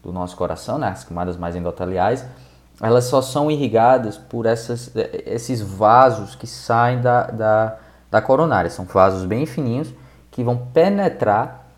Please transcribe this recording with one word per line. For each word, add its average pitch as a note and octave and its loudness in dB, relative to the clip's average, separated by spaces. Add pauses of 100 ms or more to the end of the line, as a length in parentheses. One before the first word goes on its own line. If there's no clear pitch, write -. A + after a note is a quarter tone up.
do F2+ -12
nosso F2+ -8
coração, F2+ -6
né, C3+ -4
as - -12
camadas F2 -6
mais F2 -6
endoteliais, F2+ -4 (560)
elas A#2+ 2
só C3 0
são D3 -2
irrigadas A#2+ 2
por A#2 -8
essas, A#2 -4
é, - -6
esses A#2 -6
vasos G#2 4
que - -14
saem A#2+ 0
da, B2 2
da, A2 0 (340)
da G#2+ 2
coronária. C3 2
São F#2+ -10
vasos F#2+ 2
bem A2 -2
fininhos C3+ -4 (420)
que - -6
vão B2 0 (160)
penetrar D#3+ 0 (120)